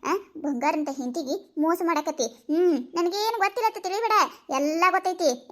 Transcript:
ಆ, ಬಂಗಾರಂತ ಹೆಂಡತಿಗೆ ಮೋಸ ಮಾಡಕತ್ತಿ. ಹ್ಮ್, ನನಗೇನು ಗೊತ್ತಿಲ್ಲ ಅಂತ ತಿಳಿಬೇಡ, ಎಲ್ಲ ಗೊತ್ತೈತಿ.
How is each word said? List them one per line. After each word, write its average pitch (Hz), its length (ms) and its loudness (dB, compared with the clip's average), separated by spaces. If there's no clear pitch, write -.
ಆ, 294 100 -2
ಬಂಗಾರಂತ 294 520 -2
ಹೆಂಡತಿಗೆ 277 720 -6
ಮೋಸ 330 220 2
ಮಾಡಕತ್ತಿ. 311 400 0
ಹ್ಮ್, 330 540 2
ನನಗೇನು 403 420 0
ಗೊತ್ತಿಲ್ಲ 403 300 0
ಅಂತ 427 160 -2
ತಿಳಿಬೇಡ, 427 320 0
ಎಲ್ಲ 302 340 2
ಗೊತ್ತೈತಿ. 359 640 0